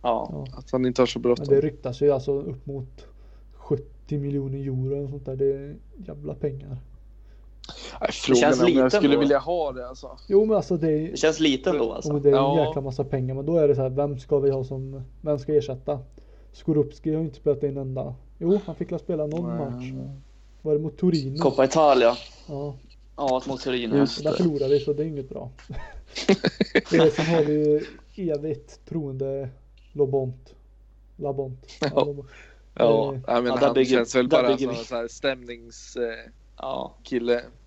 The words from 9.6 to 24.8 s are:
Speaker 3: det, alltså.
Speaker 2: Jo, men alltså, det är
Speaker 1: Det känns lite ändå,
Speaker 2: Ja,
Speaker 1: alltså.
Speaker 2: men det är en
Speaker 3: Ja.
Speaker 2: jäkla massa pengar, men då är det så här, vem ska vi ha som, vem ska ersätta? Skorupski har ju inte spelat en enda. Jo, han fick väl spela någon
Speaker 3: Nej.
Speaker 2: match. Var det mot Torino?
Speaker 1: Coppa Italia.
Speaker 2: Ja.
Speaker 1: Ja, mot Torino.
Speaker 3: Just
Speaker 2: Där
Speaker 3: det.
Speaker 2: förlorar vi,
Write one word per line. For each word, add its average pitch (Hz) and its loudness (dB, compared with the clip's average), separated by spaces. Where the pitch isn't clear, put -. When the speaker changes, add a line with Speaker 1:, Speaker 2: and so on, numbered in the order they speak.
Speaker 3:
det, 127 -12
alltså. 127 -16
Speaker 2:
Jo, 208 6
men 214 2
alltså, 180 0
det 160 2
är 156 0
Speaker 1:
Det - -8
känns 156 2
lite 147 2
ändå, 139 2
Speaker 2:
Ja, 113 -4
Speaker 1:
alltså. 147 -4
Speaker 2:
men 143 0
det 143 6
är 139 8
en 139 6
Speaker 3:
Ja. 143 4
Speaker 2:
jäkla 151 -4
massa 135 -6
pengar, 131 -4
men 139 -6
då 170 2
är 151 6
det 143 6
så 131 0
här, 131 0
vem 143 -2
ska 147 0
vi 139 2
ha 135 -2
som, 135 -10
vem 151 -2
ska 151 -4
ersätta? 143 -2
Skorupski - -2
har 160 -2
ju 165 -2
inte 147 -10
spelat 139 0
en 139 -4
enda. 131 -8
Jo, 180 2
han 160 -10
fick 175 -6
väl 170 -6
spela 151 -4
någon 170 -6
Speaker 3:
Nej. - -4
Speaker 2:
match. 131 -8
Var 156 0
det 147 2
mot 151 -6
Torino? 151 0
Speaker 1:
Coppa 135 4
Italia. 135 6
Speaker 2:
Ja. 143 -8
Speaker 1:
Ja, 131 0
mot 131 -6
Torino. 127 -2
Speaker 3:
Just 143 2
Speaker 2:
Där 156 2
Speaker 3:
det. - 0
Speaker 2:
förlorar 143 0
vi, 143 4